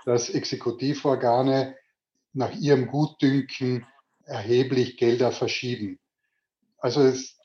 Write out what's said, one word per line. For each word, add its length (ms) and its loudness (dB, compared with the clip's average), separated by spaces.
dass 240 0
Exekutivorgane 1500 0
nach 240 -4
ihrem 320 2
Gutdünken 960 -2
erheblich 720 0
Gelder 380 2
verschieben. 680 -6
Also 240 0
es, 440 2